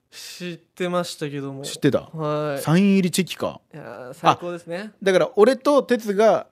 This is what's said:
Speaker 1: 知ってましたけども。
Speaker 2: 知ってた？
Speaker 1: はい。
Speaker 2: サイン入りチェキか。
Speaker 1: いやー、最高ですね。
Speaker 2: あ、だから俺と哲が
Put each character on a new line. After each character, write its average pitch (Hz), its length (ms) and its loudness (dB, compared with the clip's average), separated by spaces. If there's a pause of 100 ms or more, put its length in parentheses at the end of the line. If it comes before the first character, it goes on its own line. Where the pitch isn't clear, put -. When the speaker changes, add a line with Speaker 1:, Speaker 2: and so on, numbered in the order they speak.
(120)
Speaker 1:
知 - 400 -14
っ 160 40 -14
て - 320 -8
ま 175 140 -2
し - 140 -10
た 151 120 -8
け 139 120 -8
ど 139 120 -8
も。 135 100 -12
Speaker 2:
知 - 140 -10
っ - 40 -16
て 143 100 4
た？ - 120 0
Speaker 1:
は 151 520 -4
い。 135 80 -6
Speaker 2:
サ 156 140 4
イ 190 60 6
ン 196 100 6
入 190 100 4
り 180 80 0
チ 190 120 0
ェ - 20 -2
キ - 120 -12
か。 85 240 -6 (140)
Speaker 1:
い - 20 -16
や 123 360 -16
ー、 - 20 -18
最 156 220 2
高 175 160 -8
で 170 80 -8
す - 80 -20
ね。 196 240 -10
Speaker 2:
あ、 - 100 -20
だ 190 100 2
か 185 60 2
ら 160 160 0
俺 220 220 6
と 285 260 2
哲 226 320 -2
が 196 380 2